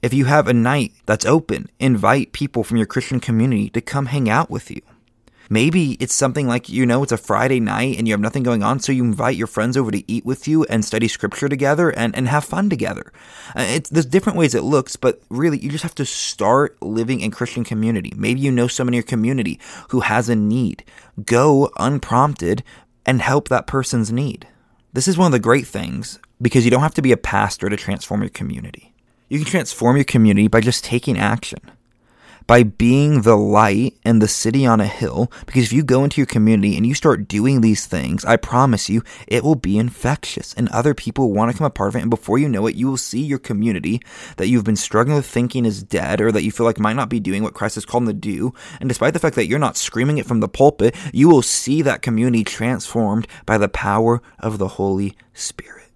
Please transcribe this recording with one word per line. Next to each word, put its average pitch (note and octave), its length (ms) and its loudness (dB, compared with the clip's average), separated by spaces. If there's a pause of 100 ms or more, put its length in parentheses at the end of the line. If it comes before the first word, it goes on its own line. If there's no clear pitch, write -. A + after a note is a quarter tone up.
If A#2 100 0
you C3+ 120 4
have D3 220 4
a B2 60 2
night A#2+ 400 0 (140)
that's G#2+ 180 0
open, A#2 540 0
invite B2 540 2
people B2 300 -4
from A#2 140 -2
your A2 80 2
Christian B2+ 340 -4
community A2+ 520 0
to A#2 100 -2
come C#3 240 -4
hang A#2+ 240 -2
out C3+ 220 0
with - 180 -10
you. - 120 -14 (680)
Maybe C#3+ 520 2
it's B2+ 120 -4
something C#3 320 0
like, A#2+ 220 -2
you B2 180 0
know, B2 180 2
it's C3+ 100 -2
a A2+ 40 -2
Friday A#2+ 440 0
night A2 360 -2
and A2+ 80 -2
you A2 80 0
have G2+ 60 0
nothing A2+ 240 -2
going A#2 200 0
on, B2+ 180 0
so - 100 -4
you B2+ 140 0
invite A#2 320 0
your A2 100 -2
friends A#2+ 300 -2
over B2 140 0
to G2+ 200 -4
eat A2+ 140 -4
with C3 200 -6
you D#3 200 2
and A2+ 180 -2
study A2+ 240 -2
scripture - 400 -4
together C#3+ 420 0
and, A2+ 280 -4
and B2+ 100 -2
have D3 160 0
fun G3 260 -2
together. - 440 -6 (420)
Uh, - 100 -4
it's, C3+ 240 -4
there's D3+ 160 2
different F3+ 320 0
ways D#3+ 160 2
it G2+ 100 0
looks, C3+ 340 -2
but - 320 -2
really, D3 280 0
you C#3 120 -6
just D3+ 140 -6
have E3+ 120 -10
to C#3+ 100 -4
start - 760 0
living A2+ 400 -2
in G#2 100 -4
Christian A#2+ 320 -6
community. A2 540 -2
Maybe A#2 240 0
you C#3 100 0
know A#2+ 160 2
someone B2 260 -2
in A#2+ 40 0
your A#2 60 -2
community A#2 540 -2 (300)
who B2+ 140 0
has A2+ 260 0
a A#2+ 80 2
need. G#2+ 480 0 (400)
Go C3+ 540 4
unprompted B2+ 840 0 (440)
and B2+ 160 0
help C#3+ 260 0
that B2 200 -2
person's A#2+ 440 -2
need. C3 360 -6 (440)
This C3 160 -2
is F3+ 100 0
one F3+ 100 4
of D#3 40 4
the B2+ 80 4
great A#2 260 2
things, - 540 -10 (220)
because B2 240 4
you A#2+ 60 6
don't B2 100 4
have D#3 140 0
to D#3+ 60 0
be C3 120 4
a - 40 2
pastor G2+ 520 -2
to G2+ 80 -2
transform G2+ 420 -6
your F#2+ 120 -4
community. - 640 -12 (360)
You C#3+ 100 -2
can D3+ 80 -4
transform B2+ 480 0
your C#3 80 4
community G#2+ 460 4
by A#2 100 4
just A#2 240 0
taking B2 340 -2
action, G#2 420 -4 (880)
by A#2+ 160 10
being B2+ 600 4
the A2+ 120 8
light G#2 680 4
in A2+ 140 6
the G#2+ 100 4
city C3 360 0
on A2+ 140 4
a G2+ 80 2
hill, G#2 420 -2 (160)
because B2+ 200 2
if A2 80 -4
you D3 100 2
go C3 220 2
into C#3+ 160 0
your C3 40 2
community G#2+ 520 2
and A2 100 0
you C3+ 60 0
start A#2+ 340 2
doing B2 320 0
these A2 260 2
things, D2 380 -4
I A2+ 140 4
promise B2 520 0
you, A#2 140 0 (240)
it A2+ 160 -2
will D3+ 120 2
be G2+ 220 -2
infectious, - 760 -4
and A#2+ 160 -2
other C3+ 240 0
people B2 400 -2
want A2 180 0
to G#2 60 -6
come D#3 100 -2
a - 20 0
part G2+ 200 -2
of A#2+ 80 -4
it, - 60 -4
and A#2 60 -2
before A2+ 280 0
you D3 100 2
know G#2+ 180 -2
it, A2+ 100 -2
you B2 120 -2
will C3+ 80 -2
see B2 240 -6
your C#3 180 -4
community G#2+ 640 -4 (360)
that F#2+ 100 -2
you've A#2 160 2
been G#2 140 0
struggling B2 400 0
with C#3 80 -2
thinking B2 400 -2
is G2+ 180 -2
dead, F#2 380 -2
or A2 100 2
that G#2 120 0
you G#2+ 100 -2
feel A#2 120 -2
like A2+ 140 0
might A2 160 0
not B2 140 -4
be A#2+ 100 -2
doing G2 240 -4
what G#2+ 100 -6
Christ - 220 -6
has G#2+ 80 -8
called B2 200 -2
them A2 120 -2
to G2+ 60 -10
do, G#2+ 320 -4 (260)
and C3 80 -6
despite B2+ 240 0
the - 80 -6
fact D#3 160 0
that G#2+ 120 0
you're B2+ 120 0
not C#3 160 -2
screaming C#3 420 -2
it - 80 -4
from A#2 140 0
the G#2 80 0
pulpit, C3 480 2 (160)
you C#3 160 4
will D3+ 140 8
see C#3+ 400 -2
that C3+ 200 0
community A2+ 440 0
transformed A2+ 840 -4 (180)
by A2 120 2
the G#2 100 2
power A2+ 540 0 (180)
of A2 180 -4
the G2 120 -2
Holy G2 480 -4 (160)
Spirit. - 640 -16